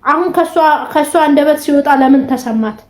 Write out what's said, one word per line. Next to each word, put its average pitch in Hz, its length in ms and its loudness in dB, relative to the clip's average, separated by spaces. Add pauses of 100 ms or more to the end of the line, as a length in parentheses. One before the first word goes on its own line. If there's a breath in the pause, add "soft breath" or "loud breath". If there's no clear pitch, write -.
አሁን 320 260 0
ከሷ፣ 339 240 -2 (320)
ከሷ 302 320 -2
አንደበት 294 420 2
ሲወጣ 285 340 0
ለምን 269 300 2
ተሰማት? 220 540 -4 (120)